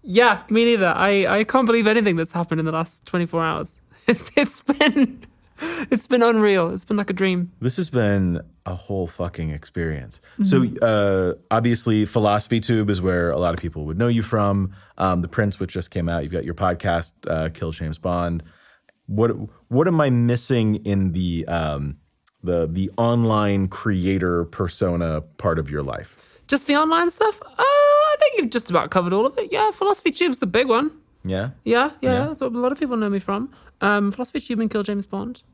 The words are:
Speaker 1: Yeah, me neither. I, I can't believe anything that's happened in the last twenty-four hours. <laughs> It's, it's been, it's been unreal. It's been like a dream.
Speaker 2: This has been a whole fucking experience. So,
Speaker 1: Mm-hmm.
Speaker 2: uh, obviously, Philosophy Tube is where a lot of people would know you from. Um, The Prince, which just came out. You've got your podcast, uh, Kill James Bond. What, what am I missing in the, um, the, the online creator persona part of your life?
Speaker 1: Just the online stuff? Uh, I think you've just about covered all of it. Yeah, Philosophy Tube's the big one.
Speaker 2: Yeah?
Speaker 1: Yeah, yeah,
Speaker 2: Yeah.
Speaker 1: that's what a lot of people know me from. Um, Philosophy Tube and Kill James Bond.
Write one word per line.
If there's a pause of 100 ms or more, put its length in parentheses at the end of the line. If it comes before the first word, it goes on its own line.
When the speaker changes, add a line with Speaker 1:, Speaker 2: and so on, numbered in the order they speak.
Speaker 1:
Yeah,
me
neither.
I, (140)
I
can't
believe
anything
that's
happened
in
the
last
twenty-four
hours. (140)
<laughs>
It's,
it's
been, (680)
it's
been
unreal.
It's
been
like
a
dream.
Speaker 2:
This
has
been (240)
a
whole
fucking
experience. (220)
So,
Speaker 1:
Mm-hmm.
Speaker 2:
uh, (160)
obviously,
Philosophy
Tube
is
where
a
lot
of
people
would
know
you
from. (240)
Um,
The
Prince,
which
just
came
out.
You've
got
your
podcast, (140)
uh,
Kill
James
Bond. (640)
What, (360)
what
am
I
missing (100)
in
the,
um, (440)
the,
the
online
creator
persona (160)
part
of
your
life?
Speaker 1:
Just
the
online
stuff?
Uh,
I
think
you've
just
about
covered
all
of
it.
Yeah,
Philosophy
Tube's
the
big
one. (320)
Speaker 2:
Yeah? (140)
Speaker 1:
Yeah, (100)
yeah,
Speaker 2:
Yeah.
Speaker 1:
that's
what
a
lot
of
people
know
me
from. (320)
Um,
Philosophy
Tube
and
Kill
James
Bond. (120)